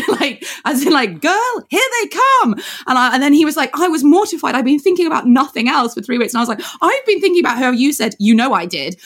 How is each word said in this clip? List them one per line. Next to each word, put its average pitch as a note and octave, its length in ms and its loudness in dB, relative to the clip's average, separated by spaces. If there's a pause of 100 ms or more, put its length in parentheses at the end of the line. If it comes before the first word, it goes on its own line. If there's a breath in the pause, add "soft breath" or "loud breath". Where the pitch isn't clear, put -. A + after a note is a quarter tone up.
<laughs> B3+ 140 0
like, C4 240 -6 (200 loud breath)
as C#4+ 200 -2
in, F4 80 2
like, G#3 280 -2
"Girl, G#4+ 480 -2
here F#4 120 0 (200)
they F4 60 -4
come." A4 460 2 (340 loud breath)
And B3+ 100 2
I, B3 160 2
and C4 100 0
then C#4+ 100 4
he D#4 100 6
was D4+ 140 -2
like, C#4+ 200 -2
"I F4 120 2
was D#4+ 140 -2
mortified. E4 520 2
I've C4+ 100 0
been C#4 140 2
thinking F4+ 280 0
about - 200 -2
nothing B3 400 2
else A#3+ 280 -2
for A3+ 60 -10
three A#3+ 160 -4
weeks." A#3 160 -2
And A#3 60 0
I - 40 2
was A#3 60 -4
like, A3+ 120 -6 (200 loud breath)
"I've C5 240 0
been G4+ 140 2
thinking F4 240 2
about A#3+ 140 -2
how B3+ 140 0
you B3+ 200 2
said, A3+ 280 -4
'You G#3+ 160 4
know A#3+ 180 2
I F3 120 0
did.'" E3+ 400 -8